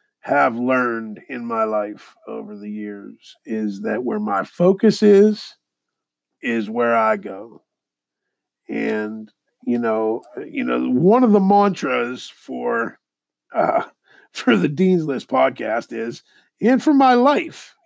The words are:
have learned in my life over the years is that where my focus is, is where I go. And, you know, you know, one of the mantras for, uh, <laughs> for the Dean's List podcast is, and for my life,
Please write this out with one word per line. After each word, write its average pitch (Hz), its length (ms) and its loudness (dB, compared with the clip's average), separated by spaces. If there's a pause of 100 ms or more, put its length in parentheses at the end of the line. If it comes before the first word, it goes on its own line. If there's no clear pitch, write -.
(200)
have 135 360 0
learned 120 760 -2
in 123 160 -10
my 113 180 -2
life 107 500 -4 (140)
over 110 280 -12
the 104 140 -14
years 104 760 -12
is 107 380 -6
that 107 220 -4
where 208 160 -4
my 190 240 -4
focus 190 580 2
is, 208 540 4 (880)
is 113 260 -4
where 117 260 0
I 110 220 2
go. 101 460 -14 (1080)
And, 220 640 -6 (340)
you 120 140 0
know, 110 420 0 (240)
you 127 180 -6
know, 123 240 -2
one 175 360 4
of 220 100 4
the 202 80 6
mantras 196 880 0
for, 240 720 -6 (540)
uh, - 300 0 (260)
<laughs> - 220 -20
for - 240 0
the 175 140 2
Dean's 175 340 2
List 135 240 -6
podcast 123 640 -2
is, 117 320 -8 (380)
and 240 200 4
for 311 120 2
my 269 220 6
life, 247 600 0 (100)